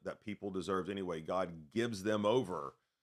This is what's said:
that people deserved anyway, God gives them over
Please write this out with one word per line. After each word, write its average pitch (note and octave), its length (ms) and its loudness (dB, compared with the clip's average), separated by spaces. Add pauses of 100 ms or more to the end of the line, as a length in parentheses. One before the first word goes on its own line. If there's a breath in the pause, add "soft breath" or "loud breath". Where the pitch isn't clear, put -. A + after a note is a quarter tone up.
that F2+ 200 -6
people G2+ 260 -6
deserved F#2 380 0
anyway, F2+ 320 -2
God E2+ 520 -2
gives A2+ 300 0
them G#2+ 220 2
over F2+ 500 2 (280)